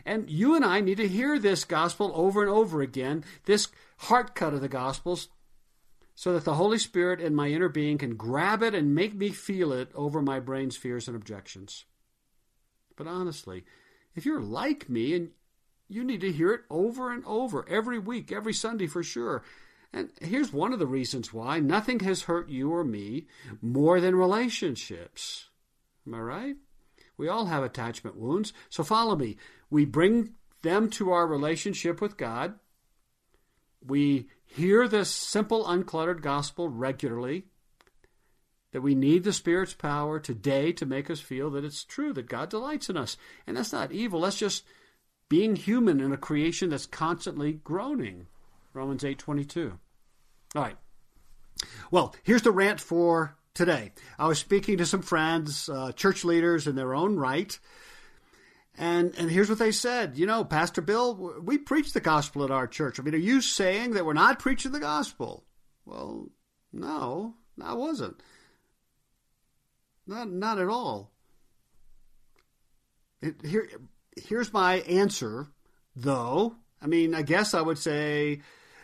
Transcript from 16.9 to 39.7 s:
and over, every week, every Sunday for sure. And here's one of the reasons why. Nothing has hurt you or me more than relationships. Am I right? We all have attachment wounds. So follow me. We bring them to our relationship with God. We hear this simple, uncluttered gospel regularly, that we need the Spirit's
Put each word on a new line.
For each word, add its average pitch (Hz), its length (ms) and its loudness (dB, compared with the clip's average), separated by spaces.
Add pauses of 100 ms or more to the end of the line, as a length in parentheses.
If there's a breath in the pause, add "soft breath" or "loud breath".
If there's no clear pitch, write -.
and 240 140 -10
over, 214 420 -2
every 220 320 -2
week, 208 320 -8
every 214 220 -4
Sunday 220 340 -2
for 170 160 -4
sure. 151 400 -4 (480 loud breath)
And - 180 -8 (100)
here's 226 320 -2
one 175 200 0
of 240 60 -2
the 156 80 0
reasons 127 460 -4
why. 120 260 -4
Nothing 208 400 2
has 185 240 0
hurt 170 260 -2
you 135 240 -2
or 170 120 0
me 110 420 -6 (340 loud breath)
more 143 400 4
than 185 140 4
relationships. 185 1300 -2 (580)
Am 117 80 -10
I 113 60 -8
right? 202 360 -6 (600 soft breath)
We 147 100 -4
all 208 200 0
have 147 180 0
attachment 117 520 -8
wounds. 156 360 -2 (160 loud breath)
So - 160 -4
follow 220 320 2
me. 117 200 -2 (320 loud breath)
We 147 160 4
bring 196 500 2 (280)
them 208 280 2
to 190 200 -2
our 175 160 4
relationship 160 760 -2
with 208 160 -4
God. 131 380 -6 (1300)
We 139 440 2 (180 soft breath)
hear 202 400 4
this 202 240 2
simple, 214 540 0
uncluttered 175 580 -2
gospel 143 460 -2
regularly, 131 800 -4 (1200)
that 127 120 -6
we 139 120 4
need 151 300 4
the 202 80 2
Spirit's 180 420 0